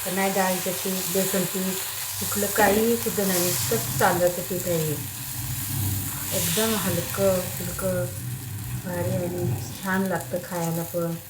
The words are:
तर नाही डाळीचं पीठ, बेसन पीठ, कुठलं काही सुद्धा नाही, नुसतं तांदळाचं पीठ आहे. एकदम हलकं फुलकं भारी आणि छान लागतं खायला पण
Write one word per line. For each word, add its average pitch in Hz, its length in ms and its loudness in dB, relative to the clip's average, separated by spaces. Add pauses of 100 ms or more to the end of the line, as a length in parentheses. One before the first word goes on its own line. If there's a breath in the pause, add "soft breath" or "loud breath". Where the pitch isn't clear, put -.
तर 180 100 -2
नाही 196 200 2
डाळीचं 185 380 2 (120)
पीठ, 185 300 -2
बेसन 190 300 4 (100)
पीठ, 190 200 0 (460)
कुठलं 202 260 0 (100)
काही 220 400 6
सुद्धा 202 300 0
नाही, 180 180 4
नुसतं - 560 0
तांदळाचं 180 500 4
पीठ 180 180 -2
आहे. 160 240 0 (1500)
एकदम 208 360 2 (100)
हलकं 185 560 2
फुलकं 180 640 -2 (800)
भारी 180 320 -2
आणि 175 300 -2 (360)
छान 190 260 2
लागतं 175 360 -2
खायला 165 380 -2 (120)
पण 170 200 0 (160)